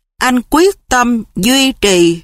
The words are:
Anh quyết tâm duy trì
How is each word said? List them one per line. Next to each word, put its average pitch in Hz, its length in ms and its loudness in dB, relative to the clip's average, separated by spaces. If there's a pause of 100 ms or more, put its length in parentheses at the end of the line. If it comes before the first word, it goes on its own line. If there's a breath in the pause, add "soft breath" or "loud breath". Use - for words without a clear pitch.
(180)
Anh 247 220 -2 (100)
quyết 359 380 0
tâm 240 340 0 (140)
duy 262 360 0
trì 175 520 0